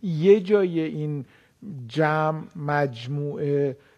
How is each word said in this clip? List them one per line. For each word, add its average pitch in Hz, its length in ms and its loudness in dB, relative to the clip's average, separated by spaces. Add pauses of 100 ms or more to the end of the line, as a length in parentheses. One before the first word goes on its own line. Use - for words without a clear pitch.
یه 185 360 6
جای 185 400 2
این 151 460 -4 (640)
جمع، 156 540 0 (140)
مجموعه 143 1200 -2 (200)